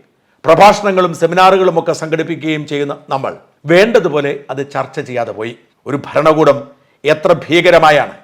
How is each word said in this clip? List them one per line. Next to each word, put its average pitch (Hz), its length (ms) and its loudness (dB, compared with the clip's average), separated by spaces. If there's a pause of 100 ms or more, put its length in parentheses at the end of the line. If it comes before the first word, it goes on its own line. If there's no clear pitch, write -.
(460)
പ്രഭാഷണങ്ങളും 185 760 2
സെമിനാറുകളും 185 600 2
ഒക്കെ 160 180 -2
സംഘടിപ്പിക്കുകയും 156 720 -6
ചെയ്യുന്ന 143 240 -4 (180)
നമ്മൾ 123 200 -4 (400)
വേണ്ടതുപോലെ 175 600 2 (200)
അത് 139 100 -8 (100)
ചർച്ച 135 240 -8 (120)
ചെയ്യാതെ 117 280 -6
പോയി. 113 160 -8 (360)
ഒരു 139 180 -4
ഭരണകൂടം 151 520 2 (540)
എത്ര 180 200 0 (120)
ഭീകരമായാണ് 156 800 2